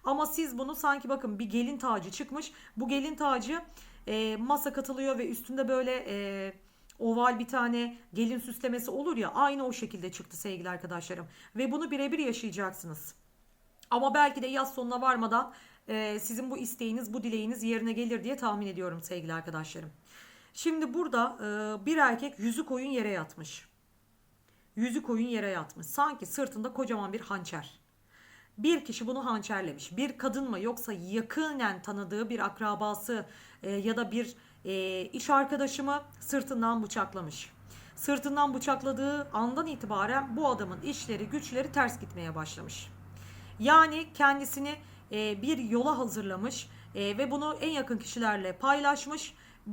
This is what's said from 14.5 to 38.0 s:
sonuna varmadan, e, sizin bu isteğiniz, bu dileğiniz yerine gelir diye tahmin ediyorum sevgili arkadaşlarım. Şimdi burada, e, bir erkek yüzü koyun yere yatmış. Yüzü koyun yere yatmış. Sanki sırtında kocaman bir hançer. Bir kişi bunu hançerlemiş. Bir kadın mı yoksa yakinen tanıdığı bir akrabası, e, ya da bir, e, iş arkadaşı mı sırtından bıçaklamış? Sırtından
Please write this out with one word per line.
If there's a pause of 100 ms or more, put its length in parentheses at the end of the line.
sonuna
varmadan, (340)
e,
sizin
bu
isteğiniz,
bu
dileğiniz
yerine
gelir
diye
tahmin
ediyorum
sevgili
arkadaşlarım. (640)
Şimdi
burada,
e,
bir
erkek
yüzü
koyun
yere
yatmış. (1080)
Yüzü
koyun
yere
yatmış.
Sanki
sırtında
kocaman
bir
hançer. (800)
Bir
kişi
bunu
hançerlemiş.
Bir
kadın
mı
yoksa
yakinen
tanıdığı
bir
akrabası, (380)
e,
ya
da
bir, (300)
e,
iş
arkadaşı
mı (180)
sırtından
bıçaklamış? (420)
Sırtından